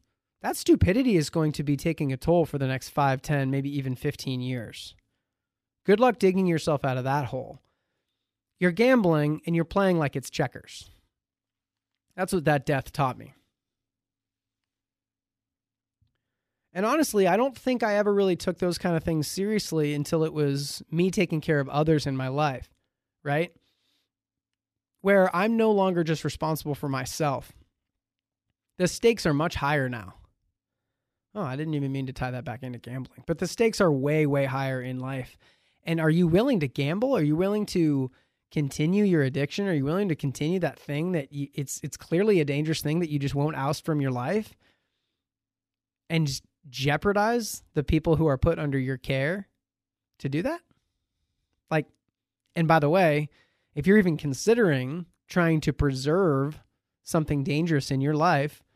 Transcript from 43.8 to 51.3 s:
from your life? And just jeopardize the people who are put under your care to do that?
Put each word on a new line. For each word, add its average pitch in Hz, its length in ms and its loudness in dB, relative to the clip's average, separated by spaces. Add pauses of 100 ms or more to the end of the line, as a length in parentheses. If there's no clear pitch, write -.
from 156 160 0
your 135 100 -2
life? 147 440 -4 (1500)
And 160 180 0
just 135 160 -8 (260)
jeopardize 202 920 -2 (100)
the 151 100 0
people 160 340 2
who 160 100 2
are 135 100 2
put 165 220 0
under 143 180 -2
your 131 200 -2
care 143 500 -4 (720)
to - 80 -8
do 143 140 -2
that? 320 200 -4 (1080)